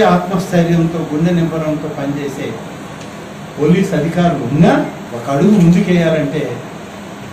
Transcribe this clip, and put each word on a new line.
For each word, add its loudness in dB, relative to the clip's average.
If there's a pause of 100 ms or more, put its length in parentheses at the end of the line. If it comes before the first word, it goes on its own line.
(140)
ఆత్మస్థైర్యంతో, 0 (120)
గుండె 2
నింపడంతో -2 (120)
పనిచేసే -6 (1080)
పోలీస్ 4
అధికారులు 0
ఉన్నా 6 (460)
ఒక -8 (100)
అడుగు 4
ముందుకేయాలంటే 4 (920)